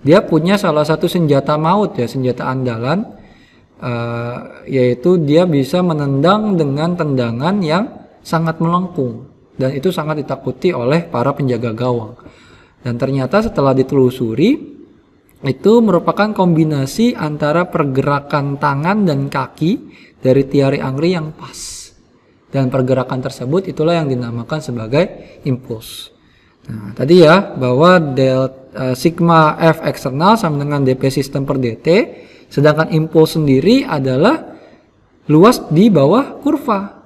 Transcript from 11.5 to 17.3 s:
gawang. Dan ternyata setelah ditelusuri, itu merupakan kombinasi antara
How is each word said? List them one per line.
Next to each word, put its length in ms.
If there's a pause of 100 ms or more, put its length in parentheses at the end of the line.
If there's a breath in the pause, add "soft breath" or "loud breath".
gawang. 480 (640 loud breath)
Dan 160
ternyata 400
setelah 320
ditelusuri, 1120 (580)
itu 400
merupakan 560
kombinasi 800
antara 480